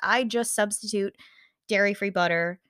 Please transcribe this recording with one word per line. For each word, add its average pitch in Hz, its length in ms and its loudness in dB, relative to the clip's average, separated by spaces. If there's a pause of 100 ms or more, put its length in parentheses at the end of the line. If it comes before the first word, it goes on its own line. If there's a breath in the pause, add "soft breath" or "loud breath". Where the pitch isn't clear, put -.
I 226 220 0
just 233 320 -2
substitute 208 600 -2 (520 soft breath)
dairy-free 202 440 2
butter 175 480 2 (100)